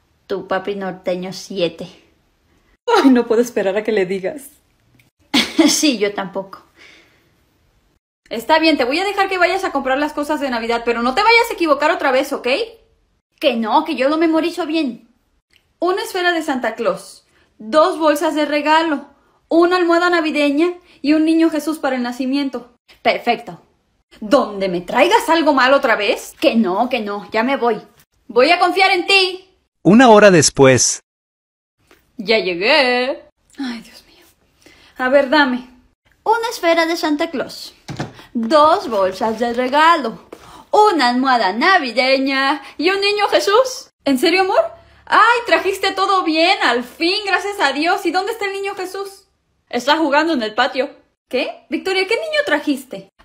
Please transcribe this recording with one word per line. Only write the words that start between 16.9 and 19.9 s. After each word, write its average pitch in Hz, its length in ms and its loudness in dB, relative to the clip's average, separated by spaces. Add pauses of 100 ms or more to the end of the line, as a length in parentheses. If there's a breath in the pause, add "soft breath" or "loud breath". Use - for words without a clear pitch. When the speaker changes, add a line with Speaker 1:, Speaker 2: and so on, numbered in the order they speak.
Speaker 3:
dos 302 400 0
bolsas 302 360 0
de 302 100 -2
regalo, 302 600 0 (420)
una 349 280 2
almohada 349 340 2